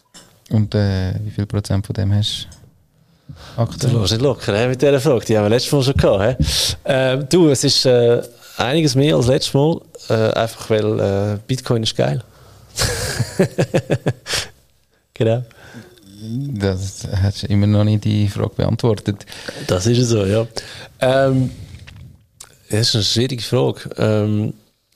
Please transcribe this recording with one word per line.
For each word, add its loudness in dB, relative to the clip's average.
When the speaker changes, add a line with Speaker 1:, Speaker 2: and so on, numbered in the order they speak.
Speaker 1:
Und, 0
äh, 0
wie -8
viel -4
Prozent -2
von -10
dem 0
hast -2
du -2
aktuell? -2
Speaker 2:
Du 2
lässt 0
nicht -2
locker, 0
hä, 2
mit -2
dieser 4
Frage. 2
Die 2
haben 4
wir 2
letztes 2
Mal 2
schon 2
gehabt, 2
hä? 2
Ähm, 0
du, 6
es 2
ist, 0
äh, 4
einiges 0
mehr 4
als 2
letztes 2
Mal, 2
äh, 2
einfach 0
weil, 2
äh, 0
Bitcoin -2
ist -4
geil. -2
<laughs> -2
Genau. 0
Speaker 1:
Das -4
hast -2
du -6
immer 2
noch 4
nicht 0
die 0
Frage -2
beantwortet. -2
Speaker 2:
Das 0
ist 2
so, 2
ja. 0
Ähm, 2
das 0
ist 0
eine 2
schwierige 0
Frage. -2
Ähm, 0